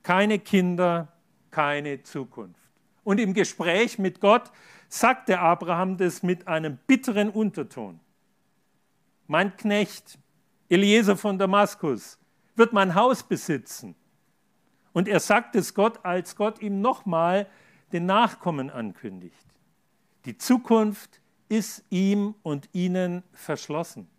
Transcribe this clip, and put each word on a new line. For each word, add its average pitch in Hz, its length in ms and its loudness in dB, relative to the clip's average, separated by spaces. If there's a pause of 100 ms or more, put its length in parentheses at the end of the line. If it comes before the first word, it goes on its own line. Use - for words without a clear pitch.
Keine 202 380 2
Kinder, 175 720 0 (400)
keine 147 500 -4
Zukunft. 113 580 -14 (440)
Und 208 160 0
im 196 120 0
Gespräch 190 680 0
mit 190 200 -4
Gott 220 300 4 (380)
sagte 233 500 0
Abraham 175 600 0
das 175 260 -2
mit 180 240 -4
einem 160 300 -4 (100)
bitteren 220 420 2
Unterton. 135 720 -6 (1300)
„Mein 185 280 0
Knecht - 600 -4 (500)
Eliezer 202 480 4
von 196 220 -4
Damaskus 196 800 -2 (380)
wird 226 160 6
mein 190 240 2
Haus 240 260 2
besitzen.“ 120 720 -6 (1000)
Und 180 140 0
er 202 140 2
sagt - 340 0
es 190 200 0
Gott, 220 300 0
als 180 300 -4
Gott 214 260 -4
ihm 202 200 -4
nochmal 196 680 0 (460)
den 170 120 -4
Nachkommen 170 640 0
ankündigt. 95 800 -14 (800)
Die 123 100 -12
Zukunft 226 840 0 (260)
ist 214 400 -4
ihm 202 540 0
und 143 320 -8
ihnen 180 480 -2 (100)
verschlossen. 151 880 -10